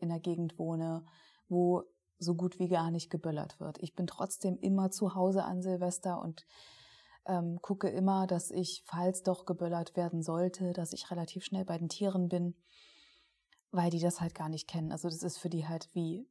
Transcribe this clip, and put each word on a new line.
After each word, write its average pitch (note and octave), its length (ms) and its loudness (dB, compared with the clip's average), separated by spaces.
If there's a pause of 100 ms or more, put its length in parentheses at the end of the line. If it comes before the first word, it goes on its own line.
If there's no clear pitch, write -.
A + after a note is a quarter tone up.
in E3+ 80 -2
der E3 120 -2
Gegend E3+ 380 -2
wohne, E3 460 -2 (440)
wo F3+ 360 6 (380)
so E3+ 120 2
gut F3 240 0
wie F3+ 100 0
gar E3 220 4
nicht E3 200 -2
geböllert D#3 500 -4
wird. D#3 220 -8
Ich E3 120 -10
bin F3+ 120 -2
trotzdem F#3 520 -2
immer F#3+ 320 4
zu F#3+ 240 0
Hause F#3+ 300 4
an F3+ 180 -2
Silvester F3+ 580 0
und, E3 260 -8 (800)
ähm, F3 340 0
gucke G3 280 0
immer, F#3+ 380 4
dass F3+ 240 0
ich, - 340 -2
falls F3+ 380 0
doch F3+ 220 0
geböllert E3+ 520 -2
werden E3+ 260 0
sollte, F3 500 0
dass E3+ 200 -2
ich - 180 -10
relativ F3 340 -6
schnell F#3+ 200 -2
bei F3 140 -2
den E3+ 100 -2
Tieren F#3 400 2
bin, F3 280 0 (1120)
weil F3 200 4
die E3+ 100 2
das F3 200 2
halt E3+ 140 -2
gar D#3 140 -6
nicht D#3 200 -6
kennen. D#3+ 240 -2
Also D#3+ 160 -4
das E3 140 -4
ist F3 160 -4
für - 100 -4
die D#3+ 180 -2
halt E3 260 -6
wie, F3 380 -2